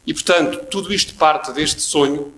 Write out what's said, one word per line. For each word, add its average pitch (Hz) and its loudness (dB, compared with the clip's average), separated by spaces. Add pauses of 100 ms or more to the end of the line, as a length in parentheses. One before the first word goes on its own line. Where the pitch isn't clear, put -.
E, 156 -4
portanto, 170 0
tudo 190 -6
isto 190 -2
parte 151 2
deste 143 -2
sonho, 143 0